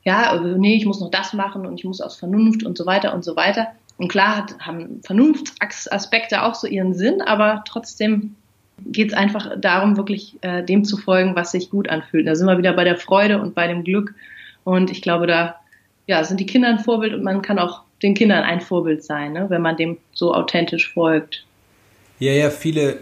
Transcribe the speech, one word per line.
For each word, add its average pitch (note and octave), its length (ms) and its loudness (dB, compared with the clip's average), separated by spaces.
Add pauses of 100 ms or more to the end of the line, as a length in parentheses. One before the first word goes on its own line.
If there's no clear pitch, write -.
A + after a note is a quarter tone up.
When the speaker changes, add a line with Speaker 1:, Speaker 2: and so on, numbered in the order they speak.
Speaker 1:
Ja, G#3+ 280 2
also, F3 260 -2
„Nee, G3+ 180 4
ich A3 100 2
muss F#3+ 140 -2
noch F3+ 100 -8
das F#3+ 220 -4
machen G3+ 340 -6
und F3+ 100 -10
ich F3 100 -12
muss F#3 160 -8
aus - 160 -12
Vernunft“ A3 460 2
und F3+ 140 -6
so E3+ 80 -6
weiter F#3+ 280 0
und F3 100 -6
so E3 140 -6
weiter. G3+ 300 0 (300)
Und F3+ 120 -6
klar G3+ 260 2
hat, - 240 -8
haben E3+ 440 -12
Vernunftsaspekte A3+ 1400 0
auch A#3 120 -2
so - 120 -8
ihren F#3+ 260 -2
Sinn, B3 280 0
aber G#3+ 440 2
trotzdem G#3+ 680 -4 (520)
geht's G#3+ 260 -2
einfach G3+ 440 -2
darum, F#3+ 380 2
wirklich, G3+ 460 -4
äh, F3+ 220 -4
dem G3 200 2
zu G3+ 140 -2
folgen, F#3 400 2
was F3 140 -2
sich F3+ 180 -4
gut G3+ 180 -2
anfühlt. D#3 400 -2
Da D#3+ 80 2
sind F3 120 2
wir F#3 100 6
wieder F3+ 160 2
bei F3 100 2
der F3 140 2
Freude G3+ 440 2
und F3+ 140 -6
bei E3+ 120 0
dem F3 180 -6
Glück. G3+ 280 -2 (520)
Und F#3 260 2
ich - 100 -10
glaube, E3+ 260 0
da, E3+ 280 0 (520)
ja, E3 160 2
sind F#3 160 -2
die F#3+ 60 -4
Kinder B3 220 4
ein A#3 120 2
Vorbild A3 340 0
und G3 100 -4
man G3 180 0
kann G3 160 -2
auch F3 240 -2 (220)
den G3+ 120 4
Kindern G3+ 280 4
ein F3 180 -2
Vorbild E3 420 -2
sein, D3 300 -6
ne, F#3 160 -4
wenn F3+ 120 0
man E3 160 0
dem E3 200 -2 (160)
so E3+ 220 0
authentisch E3+ 580 -2
folgt. D#3+ 520 0 (720)
Speaker 2:
Ja, C3+ 120 2
ja, D3 180 4
viele D3 520 -2